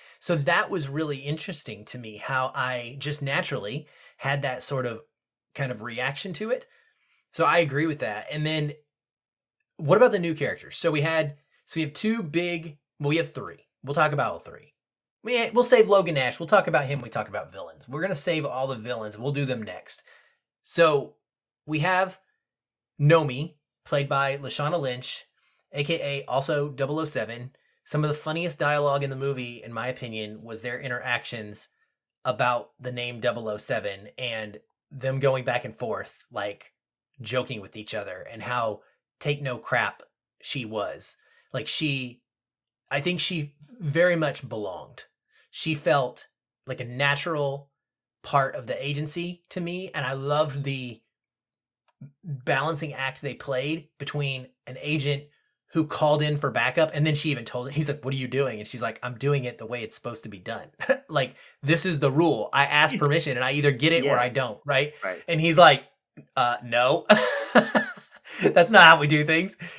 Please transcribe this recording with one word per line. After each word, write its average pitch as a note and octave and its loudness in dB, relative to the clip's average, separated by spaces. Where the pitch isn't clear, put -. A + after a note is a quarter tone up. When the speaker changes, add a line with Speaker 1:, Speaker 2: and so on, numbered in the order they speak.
Speaker 1:
So F3 -2
that E3+ 2
was D#3 -4
really D3 -4
interesting C#3 -8
to - -14
me, A2 -12
how C3 -4
I B2+ -6
just C#3+ -6
naturally C#3 -4
had C#3 -2
that B2+ -6
sort C3 -4
of A#2 -8
kind C3+ -4
of G#2+ -10
reaction B2+ -6
to A3 -6
it. - -4
So E3 2
I D#3 6
agree D3+ 2
with D3+ -2
that. G#2+ -6
And D3+ -2
then D#3 0
what E3+ 4
about B3 8
the G3+ 2
new E3+ -2
characters? B2 -6
So E3+ 0
we D3+ 0
had, D#3 0
so - -8
we D#3 -2
have C#3+ -8
two A3+ -2
big, E3 -4
well, C#3+ -2
we D#3 2
have D3+ -2
three. F2+ -14
We'll C#3+ -6
talk D3+ 4
about B2+ 0
all - -8
three. - -20
We, A#3 0
we'll A#3+ 4
save A3+ 6
Logan F3+ 4
Nash. B2+ 0
We'll E3 -8
talk G3+ 4
about D3+ 2
him C#3 -4
when B2 -12
we A#2+ -14
talk G#2 -6
about F#2 -8
villains. F#2+ -16
We're C#3+ -6
gonna F#3+ -2
save D#3 -2
all C3 -4
the C3 -4
villains. A2 -8
We'll C3 -4
do C#3 -2
them A#2+ -4
next. - -14
So D3+ 2
we D3+ -4
have F#3 2
Nomi, D3+ 4
played C#3+ 0
by C#3 0
Lashana C#3+ -2
Lynch, B2 -6
A C#3+ -2
K E3 -2
A C#3 -10
also C#3+ 0
double C#3 -4
oh D#3 -2
seven. A#2+ -6
Some D3+ -2
of D3+ 2
the D3 -2
funniest E3 -6
dialogue D3 2
in C#3 -2
the C3+ -8
movie, B2+ -6
in A#2 -14
my A#2 -6
opinion, A2 -8
was A2+ -14
their B2 -8
interactions A#2+ -6
about B2 0
the B2+ -10
name A#2+ -8
double A2+ -2
oh G#2 -6
seven G2+ -6
and A2 -8
them C3 -4
going C3 2
back B2 -2
and A2 -12
forth, G#2 -8
like, G#2 -8
joking A#2+ -4
with G2 -18
each G#2+ -10
other, F#2+ -8
and A2 -12
how A#2 -2
take D3 -2
no B2+ -6
crap A#2 -2
she B2+ -8
was. G#2+ -6
Like, B2+ -6
she, C3 -4
I C#3+ 0
think F3 -2
she D3+ -4
very E3+ 2
much D3 -2
belonged. G2+ -10
She - -4
felt C#3+ 0
like B2+ -8
a A#2+ -10
natural C#3 -2
part C3+ 0
of B2+ -10
the B2+ -6
agency D#3+ -6
to F3+ -8
me, F3+ -6
and C#3+ -4
I C3 -4
loved C#3+ 0
the C3 -6
balancing C#3+ -4
act C3+ -8
they C3+ -6
played C#3+ -4
between C#3 -6
an C3 -14
agent C#3+ -2
who D#3+ 2
called D3+ 2
in D3+ 0
for D3 -2
backup, B2+ 2
and D#3 2
then D3+ 2
she D3 -2
even A#2 -6
told B2 -8
him, C#3+ -12
he's D3 -2
like, C#3+ -6
"What C3+ -4
are C3+ -4
you C3 -4
doing?" B2 -2
And G#2 -12
she's A#2 -10
like, A2+ -6
"I'm B2 -8
doing C3+ 0
it A#2+ -8
the A2+ -14
way A#2+ -6
it's - -10
supposed - -10
to A2+ -12
be G2 -14
done." G#2 -10
<laughs> C4+ 2
Like, C#3 0
this D#3 2
is E3 0
the C#3 4
rule. C3+ 4
I C#3 6
ask D3+ 4
permission, D3 2
and B2 0
I C3+ 2
either C#3+ 4
get C#3 2
it C#3 4
or C#3 2
I B2 4
Speaker 2:
Yes. B2 -2
Speaker 1:
don't, B2 -2
right? C#3+ 0
Speaker 2:
Right. F#2 -6
Speaker 1:
And D#3+ 0
he's E3 4
like, D3+ 12
"Uh, A#2+ 2
no." B2 4
<laughs> - 2
That's F3 6
not F#3+ 12
how E3 12
we D3 2
do D3+ 4
things. E3 0